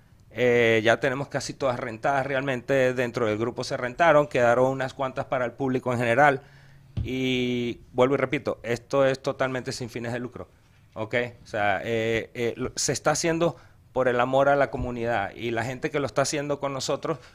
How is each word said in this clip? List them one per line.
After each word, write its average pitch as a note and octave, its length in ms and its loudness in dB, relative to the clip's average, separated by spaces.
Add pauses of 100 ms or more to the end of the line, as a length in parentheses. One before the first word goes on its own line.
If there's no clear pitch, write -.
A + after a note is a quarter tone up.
(320)
Eh, A#2 520 4
ya A2+ 160 6
tenemos C3+ 280 -2
casi - 260 -8
todas B2 260 -2
rentadas B2+ 460 -2
realmente, C3 680 0
dentro B2 340 -2
del G#2+ 120 0
grupo A#2+ 260 -4
se C#3 140 -6
rentaron, D3 480 4
quedaron B2 400 4
unas C3 260 -2
cuantas C3 320 -6
para B2+ 220 -2
el A#2 60 -6
público B2+ 400 -2
en A#2+ 60 -2
general. C3 440 4 (600)
Y B2 800 -2 (120)
vuelvo B2+ 220 4
y C3 40 2
repito, B2+ 440 -4
esto A#2+ 420 0
es C3+ 180 0
totalmente C3 500 -4
sin A#2+ 180 -10
fines A#2 220 -8
de B2 60 -4
lucro, A#2 300 -10 (460)
¿ok? A2 200 -6 (280)
O - 40 -20
sea, G2+ 380 0
eh, A2+ 500 -2
eh, A#2+ 220 -2
lo, A#2+ 200 -6
se - 160 -2
está D3+ 200 0
haciendo E3 440 0 (360)
por B2+ 160 0
el A#2+ 120 2
amor C3+ 280 4
a C#3 80 6
la C3+ 140 2
comunidad A#2 640 -4
y A#2 180 -6
la A2+ 120 -2
gente C3 260 -6
que D3 100 -4
lo C3+ 60 -2
está - 160 0
haciendo C#3+ 380 -4
con C#3 120 -4
nosotros, C#3 460 -4 (160)